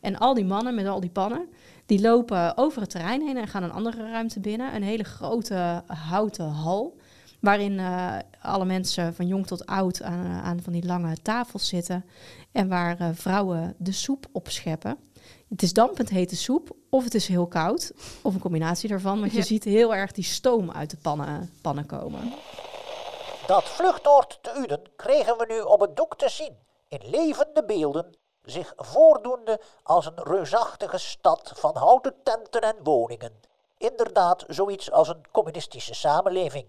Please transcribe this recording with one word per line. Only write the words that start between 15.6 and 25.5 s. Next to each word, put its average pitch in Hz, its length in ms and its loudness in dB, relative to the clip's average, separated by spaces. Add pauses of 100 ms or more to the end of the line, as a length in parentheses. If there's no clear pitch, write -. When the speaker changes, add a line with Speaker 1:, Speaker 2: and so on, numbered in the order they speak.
Speaker 1:
is 175 100 2
dampend 226 360 4
hete 180 280 0
soep, - 400 -2 (140)
of 262 140 2
het 233 100 -8
is 202 140 0
heel 175 180 2
koud, 175 460 -2 (300)
of 190 120 0
een 185 60 -4
combinatie 175 480 -2
daarvan. 196 320 -2
Want 208 120 -2
je 220 60 0
Speaker 2:
Ja. 185 60 2
Speaker 1:
ziet 214 200 -2
heel 220 300 4
erg 196 180 -4
die 190 120 -6
stoom 226 460 0
uit 151 200 -8
de - 120 -14
pannen, 147 480 -4 (120)
pannen 147 240 -4
komen. 147 460 -8 (1120)
Speaker 3:
Dat 190 180 6
vluchtoord 294 800 6
te 233 200 -8
Uden 170 200 -4 (140)
kregen 254 400 2
we 226 120 -2
nu 226 120 -4